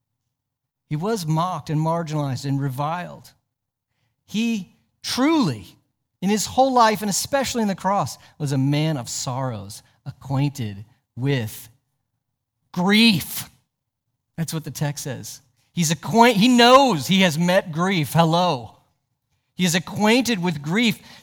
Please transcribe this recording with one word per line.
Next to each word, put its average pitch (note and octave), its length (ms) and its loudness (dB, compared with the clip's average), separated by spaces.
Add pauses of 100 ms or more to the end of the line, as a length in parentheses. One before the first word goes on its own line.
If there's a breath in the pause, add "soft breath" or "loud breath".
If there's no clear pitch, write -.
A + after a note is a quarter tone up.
(880)
He D3+ 80 -6
was F#3 300 -4
mocked D#3+ 440 -4
and D#3 120 -2
marginalized D3+ 640 -4
and C#3 160 -2
reviled. D3 720 -8 (920)
He A3 520 -4 (260)
truly, A#3+ 600 0 (560)
in F#3 80 -2
his G#3 160 0
whole C4 260 2
life, A3+ 300 4
and G#3 80 -4
especially B3 520 -2
in G#3+ 60 0
the F#3+ 80 -2
cross, F#3+ 420 -4 (220 soft breath)
was C#3+ 140 -4
a C#3+ 40 0
man D3 380 0
of A#2+ 140 -8
sorrows, A#2+ 760 -8 (240)
acquainted C3 800 -4 (300)
with B2 520 -4 (1040)
grief. G3+ 800 2 (880)
That's E3 160 -6
what D#3 100 -6
the D3+ 60 -12
text C#3+ 360 -6
says. A2+ 360 -12 (320)
He's E3 160 -2
acquaint-, A3 480 4
he G#3+ 100 4
knows A#3+ 600 6
he F#3+ 140 4
has E3 180 2
met F3+ 320 2
grief. F3 420 -2
Hello. D#3+ 640 2 (800)
He F3+ 100 0
is E3+ 80 2
acquainted G#3+ 680 0
with D#3 180 -2
grief. G3+ 380 0 (240 loud breath)